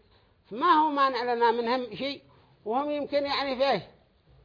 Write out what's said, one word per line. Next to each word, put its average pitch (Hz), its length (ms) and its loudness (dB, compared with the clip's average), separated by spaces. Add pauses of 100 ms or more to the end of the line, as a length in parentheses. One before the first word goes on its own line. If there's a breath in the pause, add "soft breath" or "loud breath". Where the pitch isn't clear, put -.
(520 soft breath)
ما 269 220 2
هو 311 160 4
مانع 262 440 0
لنا 233 180 2
منهم 233 440 -2
شيء، 269 260 -6 (440 soft breath)
وهم 269 260 -2
يمكن 285 340 -2
يعني 269 300 -2
في 269 160 2
إيش؟ 196 120 0 (600)